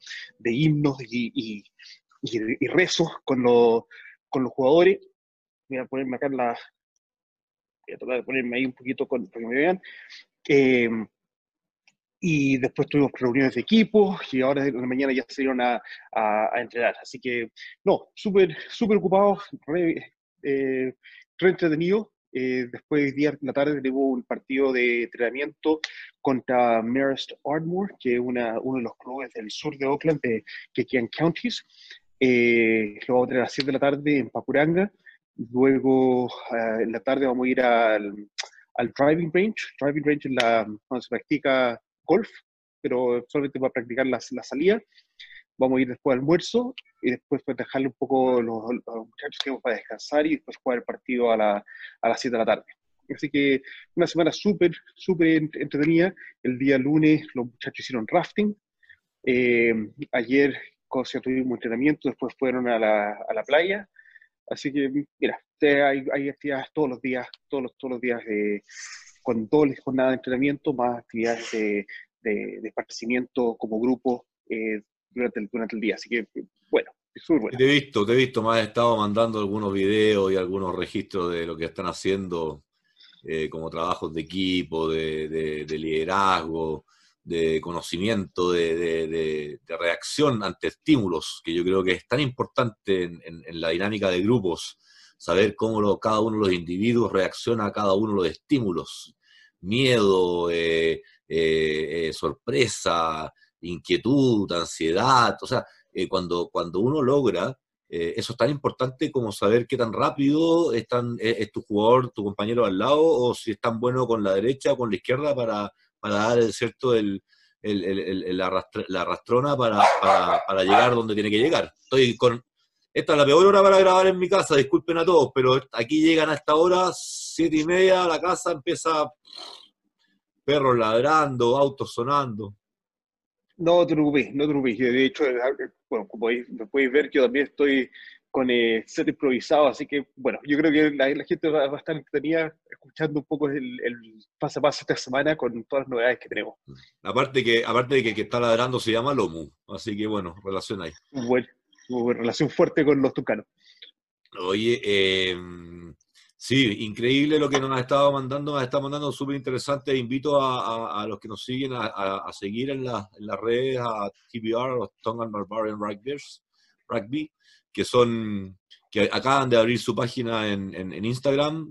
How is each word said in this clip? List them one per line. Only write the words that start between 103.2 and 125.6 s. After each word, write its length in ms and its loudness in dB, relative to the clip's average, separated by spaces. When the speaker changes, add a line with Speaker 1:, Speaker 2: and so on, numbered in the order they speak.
Speaker 2:
inquietud, 920 0
ansiedad. 920 2
O 40 -12
sea, 200 -2
eh, 160 -4
cuando, 400 -2
cuando 300 -4
uno 240 0
logra, 560 0
eh, 280 -4
eso 180 -6
es 20 -20
tan 140 2
importante 600 -4
como 220 -2
saber 340 2
qué 100 -6
tan 160 -2
rápido 800 2
es 140 -2
tan, 320 -2
es, 200 0
es 140 -6
tu 100 -8
jugador, 500 2
tu 100 -6
compañero 420 -2
al 140 0
lado, 240 2
o 320 4
si 160 -10
es 100 -6
tan 200 -4
bueno 260 0
con 160 0
la 120 2
derecha 380 0
o 40 0
con 140 -4
la 60 -2
izquierda 380 -2
para, 380 -4
para 160 -4
dar 240 2
el, 140 4
¿cierto? 420 -2
el, 260 0
el, 240 -2
el, 140 -2
el, 260 -4
el 160 -2
arrastra-, 460 -2
la 160 -2
arrastrona 540 0
para, 260 4
para, 460 4
para 160 2
llegar 320 6
donde 200 0
tiene 160 0
que 80 4
llegar. 340 2
Estoy 340 4
con... 240 2
Esta 180 0
es 60 4
la 80 6
peor 200 8
hora 160 8
para 180 8
grabar 260 6
en 120 2
mi 100 0
casa, 260 2
disculpen 440 2
a 60 2
todos, 300 6
pero 260 4